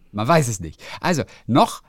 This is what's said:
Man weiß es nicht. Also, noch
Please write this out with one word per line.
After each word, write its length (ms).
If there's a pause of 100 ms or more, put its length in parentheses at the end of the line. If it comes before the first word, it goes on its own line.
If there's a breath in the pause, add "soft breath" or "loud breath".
(120)
Man 160
weiß 220
es 100
nicht. 220 (180 loud breath)
Also, 240 (220 soft breath)
noch 440